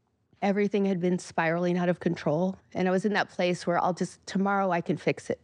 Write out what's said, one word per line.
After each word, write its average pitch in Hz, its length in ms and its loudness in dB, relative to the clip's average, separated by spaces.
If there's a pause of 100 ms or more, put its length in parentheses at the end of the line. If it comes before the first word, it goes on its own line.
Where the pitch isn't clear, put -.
(420)
Everything 202 440 2
had 190 140 0
been 180 180 2
spiraling 175 600 0
out 175 100 0
of 175 120 0
control. 175 560 0 (180)
And 185 140 0
I - 20 2
was 185 140 2
in 208 100 0
that 185 160 0
place 180 360 -2
where 175 160 2
I'll 185 120 2
just, - 320 -6
"Tomorrow 196 460 0
I 175 80 0
can - 160 -2
fix - 340 -2
it. - 140 -4